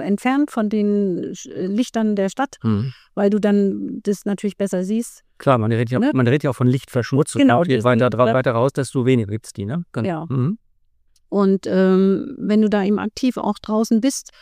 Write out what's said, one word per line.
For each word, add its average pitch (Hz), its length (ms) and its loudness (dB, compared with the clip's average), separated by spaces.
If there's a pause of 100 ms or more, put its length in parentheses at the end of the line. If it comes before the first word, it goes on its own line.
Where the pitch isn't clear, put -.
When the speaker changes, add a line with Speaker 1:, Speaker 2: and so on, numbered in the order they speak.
Speaker 1:
entfernt 262 460 0
von 214 180 -2
den 202 680 0
Sch-, - 160 -16 (180)
Lichtern 214 480 -2
der 196 140 0
Stadt, - 340 -6
Speaker 2:
Mhm. 113 280 0 (220)
Speaker 1:
weil 202 160 2
du 208 100 2
dann 202 640 0
das 202 240 -4
natürlich 202 320 -4
besser 190 260 -2
siehst. 220 380 -6 (160)
Speaker 2:
Klar, 131 220 2
man 110 120 0
redet 117 200 0
ja, 123 80 0
Speaker 1:
Ne? 269 140 2
Speaker 2:
man 131 140 2
redet 147 160 2
ja 147 60 0
auch 123 60 -2
von 123 120 0
Lichtverschmutzung. 127 720 0
Speaker 1:
Genau, 254 240 4
Speaker 2:
Je 151 140 0
Speaker 1:
das 110 80 0
Speaker 2:
weiter 123 220 4
Speaker 1:
Licht, 110 80 -2
Speaker 2:
dra-, 123 100 4
Speaker 1:
ne? 123 80 2
Speaker 2:
weiter 131 180 0
raus, 117 220 0
desto 131 320 -4
weniger 117 260 2
gibt's - 220 -10
die, 101 120 -10
ne? 160 280 -6
Ganz 123 140 -4
Speaker 1:
Ja. 165 200 -6
Speaker 2:
Mhm. 135 300 -2 (720)
Speaker 1:
Und, 196 380 2
ähm, 190 720 2
wenn 214 220 2
du 214 80 4
da 202 140 0
eben 202 160 0
aktiv - 380 -4
auch - 220 -4
draußen 220 420 0
bist - 300 -2 (100)